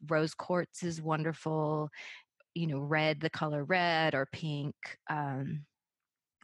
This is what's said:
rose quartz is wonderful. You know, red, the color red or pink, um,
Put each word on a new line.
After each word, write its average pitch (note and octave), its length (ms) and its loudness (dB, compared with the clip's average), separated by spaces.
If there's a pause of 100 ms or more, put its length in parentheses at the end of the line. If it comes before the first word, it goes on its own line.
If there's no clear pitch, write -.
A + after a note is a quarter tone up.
rose D#3 280 2
quartz - 480 -2
is E3 200 -4
wonderful. D#3 880 0 (640)
You E3+ 140 0
know, C#3 100 0
red, D3+ 420 2
the D#3+ 100 0
color D3 340 -2
red E3 500 4
or C3+ 120 2
pink, D3 480 -4 (360)
um, D3 540 -2 (800)